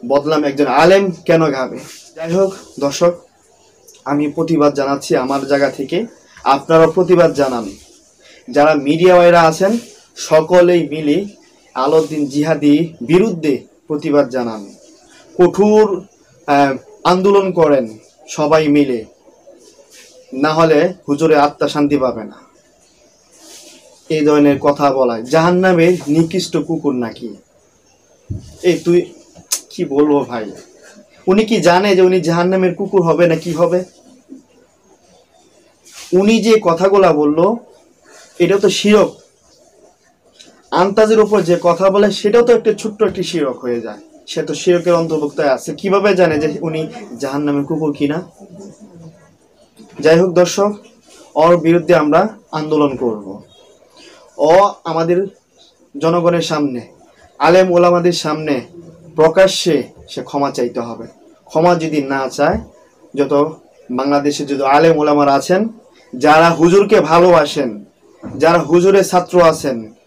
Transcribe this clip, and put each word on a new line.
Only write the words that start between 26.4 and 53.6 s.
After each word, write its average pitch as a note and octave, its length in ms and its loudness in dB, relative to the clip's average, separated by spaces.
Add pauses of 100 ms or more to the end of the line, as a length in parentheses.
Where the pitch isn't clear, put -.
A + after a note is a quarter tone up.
কুকুর D3+ 360 -4
নাকি? A2+ 260 -12 (1400)
এই E3 60 2 (100)
তুই, F3 140 2 (720)
কি - 120 -10 (120)
বলবো D3 240 2 (120)
ভাই, A#2 160 -8 (840)
উনি G3 220 2
কি A3 80 0 (100)
জানে F3+ 300 2
যে F#3 120 4
উনি F#3 180 2
জাহান্নামের F3+ 480 0
কুকুর G3 320 -2
হবে E3 240 2
না D#3+ 120 -2
কি F3 160 -8
হবে? E3+ 200 0 (2500)
উনি G#3+ 160 2 (100)
যে A3+ 80 4 (140)
কথাগুলা F#3+ 420 4 (120)
বলল, D3+ 180 0 (1040)
এটা F#3+ 200 0
তো G3+ 60 4
শিরক। G3+ 420 2 (1600)
আন্তাজের G#3 540 2
উপর G3+ 140 0 (100)
যে F3 60 4 (120)
কথা F3+ 220 0
বলে, G3+ 180 2 (120)
সেটাও A#3 280 2
তো A#3+ 100 4
একটা G#3+ 140 -2 (100)
ছোট্ট G#3 180 -8 (100)
একটি F#3 200 -8
শিরক C#3+ 340 -4
হয়ে A#2+ 220 -4
যায়, G#2 160 -14 (300)
সে D#3 160 -6
তো D#3+ 140 -6
শিরকের F3 400 0
অন্তর্ভুক্ত D#3 380 -6 (160)
আছে। - 140 -12 (100)
কিভাবে G3 300 0 (100)
জানে E3 220 2
যে D#3+ 60 -2 (200)
উনি D#3 140 -6 (400)
জাহান্নামের C#3+ 460 -4
কুকুর D#3 300 -4
কিনা? D3 200 -2 (1900)
যাই D#3+ 160 4
হোক F#3 120 0 (100)
দর্শক, G3 300 0 (640)
ওর E3 180 4 (120)
বিরুদ্ধে E3+ 280 2 (100)
আমরা D3 180 2 (380)
আন্দোলন D3+ 320 0 (120)
করব। G#2+ 220 -4 (1120)